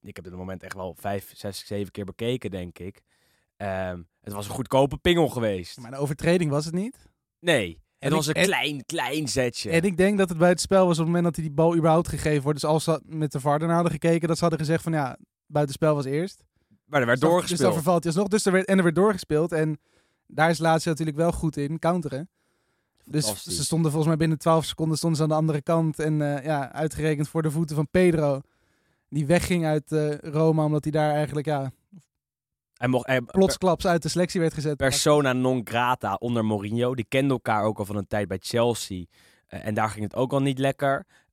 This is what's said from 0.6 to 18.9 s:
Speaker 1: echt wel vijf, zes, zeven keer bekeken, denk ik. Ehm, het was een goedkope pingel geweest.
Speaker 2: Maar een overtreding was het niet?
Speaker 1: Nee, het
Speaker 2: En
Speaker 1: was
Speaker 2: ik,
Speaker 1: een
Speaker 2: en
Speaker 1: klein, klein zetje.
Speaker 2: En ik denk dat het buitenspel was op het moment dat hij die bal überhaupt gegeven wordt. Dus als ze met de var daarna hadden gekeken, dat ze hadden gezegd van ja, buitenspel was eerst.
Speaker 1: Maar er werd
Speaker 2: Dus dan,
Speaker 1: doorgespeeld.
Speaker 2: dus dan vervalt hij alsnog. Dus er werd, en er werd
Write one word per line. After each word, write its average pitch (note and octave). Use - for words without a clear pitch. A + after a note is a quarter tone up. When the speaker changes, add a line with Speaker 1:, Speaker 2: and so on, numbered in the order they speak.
Speaker 1:
echt F#2
wel F#2
vijf, G2+
zes, -
zeven G2+
keer G2+
bekeken, A2+
denk F2+
ik. F#2+
Ehm, F#2+
het G#2
was G2+
een -
goedkope C3+
pingel E3+
geweest. G#2
Speaker 2:
Maar A#2+
een C3+
overtreding D3+
was D3+
het E3
niet? G3+
Speaker 1:
Nee, C#3+
het C#3
Speaker 2:
En -
Speaker 1:
was D3
Speaker 2:
ik, D#3
Speaker 1:
een D#3+
Speaker 2:
en F#3
Speaker 1:
klein, C#3+
klein D3+
zetje. A#2+
Speaker 2:
En E3
ik F#3+
denk G3
dat F#3+
het F3
buitenspel F3+
was F3
op D#3+
het -
moment E3+
dat E3+
hij D#3+
die D#3
bal E3
überhaupt E3
gegeven D3+
wordt. C#3+
Dus D3+
als D#3
ze D#3+
met D#3
de D3
var D3
daarna E3+
hadden E3+
gekeken, E3
dat D#3+
ze -
hadden D#3+
gezegd D#3
van E3
ja, C#3
buitenspel D3
was C#3+
eerst. D3+
Speaker 1:
Maar D3
er B2
werd A#2
Speaker 2:
Dus D#3
dan, -
Speaker 1:
doorgespeeld. F3
Speaker 2:
dus -
dan -
vervalt E3+
hij E3
alsnog. G3
Dus G#3+
er G3
werd, F#3
en F#3+
er F#3
werd E3